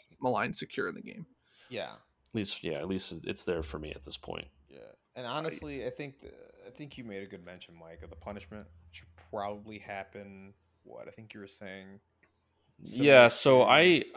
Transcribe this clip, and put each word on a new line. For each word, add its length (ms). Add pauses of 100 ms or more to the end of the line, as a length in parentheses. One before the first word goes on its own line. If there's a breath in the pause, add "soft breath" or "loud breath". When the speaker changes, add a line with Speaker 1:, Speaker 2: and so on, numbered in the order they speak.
(220)
Speaker 1:
maligned 340
secure 320
in 80
the 60
game. 240 (420 soft breath)
Speaker 2:
Yeah. 280
Speaker 3:
At 40 (360)
least, 280
yeah, 100
at 140
least 240 (140)
it's 180
there 200
for 160
me 120
at 120
this 120
point. 320 (220)
Speaker 2:
Yeah. 80 (380)
And 120
honestly, 580
I 40
think 320
th-, 120 (320)
I 40
think 280
you 60
made 200
a 40
good 160
mention, 320
Mike, 280
of 60
the 60
punishment 520 (240)
should 180 (200)
probably 500
happen. 760 (300)
What 260
I 20
think 220
you 80
were 60
saying. 520 (800)
Speaker 3:
Yeah, 480
Speaker 2:
Similar 20
Speaker 3:
so 360
Speaker 2:
to 40
Speaker 3:
I, 340 (140)